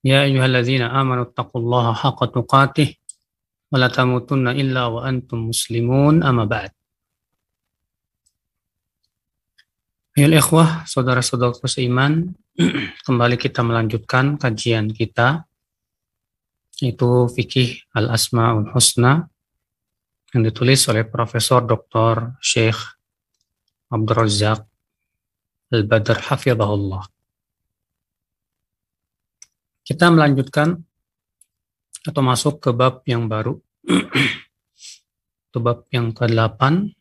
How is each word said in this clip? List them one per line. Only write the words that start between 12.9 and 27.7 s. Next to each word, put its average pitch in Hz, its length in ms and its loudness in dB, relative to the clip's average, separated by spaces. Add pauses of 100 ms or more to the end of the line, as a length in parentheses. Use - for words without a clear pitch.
kembali 120 260 2
kita 123 320 -4
melanjutkan 117 720 -2
kajian 110 560 -2
kita, 120 480 -2 (1400)
yaitu 123 560 2
Fikih 123 480 -2 (140)
Al-Asma'ul 113 760 0
Husna, 131 560 2 (1120)
yang 110 120 2
ditulis 127 400 2
oleh 113 200 0
Profesor 117 520 0
Doktor 113 800 -2
Syekh 113 360 0 (1160)
Abdul 110 240 0
Razak 107 480 0 (1080)
Al-Badr 110 520 0
Hafizahullah. 104 800 -2 (2750)